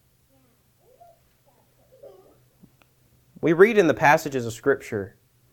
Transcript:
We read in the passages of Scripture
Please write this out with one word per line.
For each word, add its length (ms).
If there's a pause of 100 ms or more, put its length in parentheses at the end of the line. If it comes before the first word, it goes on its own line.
(3500)
We 120
read 240
in 100
the 80
passages 520
of 80
Scripture 600 (360)